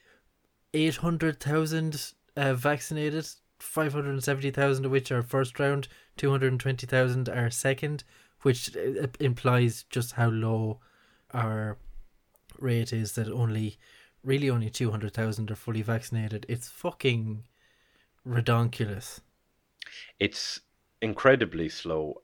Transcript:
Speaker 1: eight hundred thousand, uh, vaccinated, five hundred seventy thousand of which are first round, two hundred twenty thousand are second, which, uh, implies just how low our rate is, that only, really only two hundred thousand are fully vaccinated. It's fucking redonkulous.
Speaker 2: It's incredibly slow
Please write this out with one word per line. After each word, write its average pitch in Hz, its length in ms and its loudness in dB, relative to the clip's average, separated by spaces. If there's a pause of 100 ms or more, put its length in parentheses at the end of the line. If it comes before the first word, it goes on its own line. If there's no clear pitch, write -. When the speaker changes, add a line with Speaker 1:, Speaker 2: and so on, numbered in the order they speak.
(720)
Speaker 1:
eight 156 240 4
hundred 165 420 0
thousand, 156 760 0 (220)
uh, 135 180 2
vaccinated, 151 760 -2 (320)
five 151 340 -2
hundred 139 300 -2
seventy 139 280 0
thousand 135 340 2
of 131 60 0
which 135 200 2
are 123 100 2
first 127 380 0
round, 139 280 2 (300)
two 139 140 2
hundred 131 280 2
twenty 127 280 -2
thousand 127 420 2
are 117 200 0
second, 139 540 -2 (380)
which, - 340 2
uh, 131 320 -2 (120)
implies 123 680 2
just 120 240 -4
how 117 160 4
low 113 500 0 (540)
our 110 440 -2 (800)
rate 117 340 0
is, 110 220 -2
that 113 140 -2
only, 110 500 0 (460)
really 139 260 2
only 117 200 2
two 113 220 0
hundred 107 220 -4
thousand 110 380 -2
are 107 40 -6
fully 110 260 -4
vaccinated. 110 680 -2
It's 120 200 -4
fucking 113 760 -2 (840)
redonkulous. 117 920 0 (1000)
Speaker 2:
It's - 420 -2 (400)
incredibly 110 680 4
slow 80 540 -4